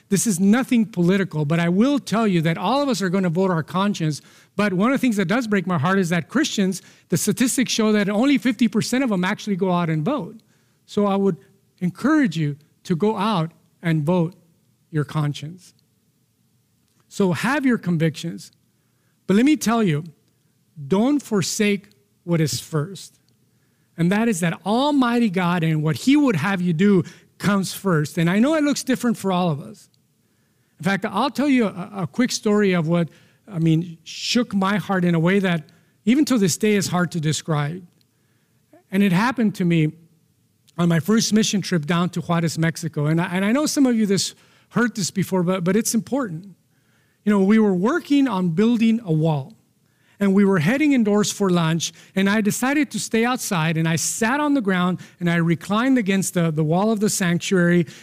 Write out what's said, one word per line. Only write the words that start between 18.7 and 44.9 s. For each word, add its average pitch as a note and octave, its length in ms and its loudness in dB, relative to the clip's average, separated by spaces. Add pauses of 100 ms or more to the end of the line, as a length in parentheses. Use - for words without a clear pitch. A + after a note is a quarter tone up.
But F#3+ 80 2
let A#3 100 4
me D4+ 120 4
tell A3+ 260 0
you, D#3+ 220 -2 (800)
don't A#3 320 2
forsake G3+ 680 -2 (340)
what E3+ 160 0
is D3 220 -2
first. D#3+ 560 -8 (800)
And E3+ 160 2
that A3+ 160 0
is F#3 100 -2
that E3+ 260 -4
Almighty A#3+ 640 0
God F3 320 -2
and D#3 220 0
what D3+ 140 0
He C4+ 180 2
would C4+ 220 2
have F#3 240 -2
you F3+ 100 0
do F#3 320 4 (340)
comes G3 360 -2
first. D#3 440 -2
And E3+ 120 2
I F#3+ 100 2
know C#4+ 160 4
it D4+ 80 0
looks D4 180 -2
different B3 360 -2
for G3 140 -4
all F3+ 180 0
of C#3+ 100 -2
us. - 300 -18 (920)
In D3 60 -6
fact, F#3+ 180 -2
I'll A3 260 -2
tell C#4+ 200 -2
you B3+ 180 2
a, F#3+ 260 -10
a F#3+ 140 -6
quick - 240 -2
story G#3 400 0
of F3 160 0
what, E3+ 220 0 (360)
I F#3+ 140 -8
mean, E3 460 0
shook - 500 -4
my G3 220 0
heart F#3+ 260 -2
in F3 120 2
a E3 40 2
way F3+ 200 2
that F3 300 -2 (360)
even C4 200 4
to C4 120 0
this G3 180 2
day G#3+ 200 2
is G3 120 0
hard F3 240 -2
to F3+ 80 -6
describe. D3+ 640 -4 (1040)
And G3 140 2
it G3+ 80 4
happened G#3+ 440 2
to F#3 100 -2
me D#3+ 260 2 (880)
on F3 100 2
my E3 140 2
first G#3+ 320 0
mission G#3 260 2
trip D#3+ 260 -4
down F3 260 0
to E3+ 100 -8
Juarez, E3+ 360 -2
Mexico. D#3 500 -4
And D#3+ 120 2
I, F3 60 -2 (100)
and F#3+ 80 -2
I G#3 80 0
know C#4+ 140 0
some C#4+ 200 0
of B3 120 2
you A3 80 2
this, F#3+ 280 -2 (360)
heard A#3 260 -2